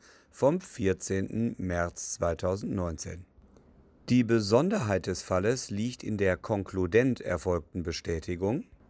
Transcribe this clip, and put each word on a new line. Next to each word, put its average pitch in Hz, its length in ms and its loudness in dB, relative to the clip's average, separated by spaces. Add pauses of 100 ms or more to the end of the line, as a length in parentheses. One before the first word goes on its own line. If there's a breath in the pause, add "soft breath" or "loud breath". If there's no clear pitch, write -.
(320 soft breath)
vom 160 300 2
vierzehnten 98 960 -2
März 87 560 -2
zweitausendneunzehn. 87 1120 -2 (840)
Die 123 140 6
Besonderheit 113 840 4
des 90 140 -4
Falles 104 500 0
liegt 113 320 -4
in 107 140 -4
der 92 200 2
konkludent 101 840 0
erfolgten 87 640 -2
Bestätigung. 90 840 -4 (240)